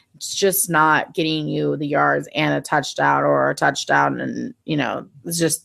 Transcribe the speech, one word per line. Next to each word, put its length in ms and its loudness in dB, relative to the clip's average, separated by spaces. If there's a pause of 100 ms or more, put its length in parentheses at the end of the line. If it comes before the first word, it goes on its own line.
(140)
it's 200 -12
just 340 0
not 460 2
getting 320 -2
you 300 -2
the 100 -4
yards 480 0
and 180 0
a 80 0
touchdown 600 0
or 280 2
a 40 -2
touchdown. 680 0
And, 320 -6 (120)
you 120 -2
know, 300 -4 (180)
it's 140 -6
just, 260 -2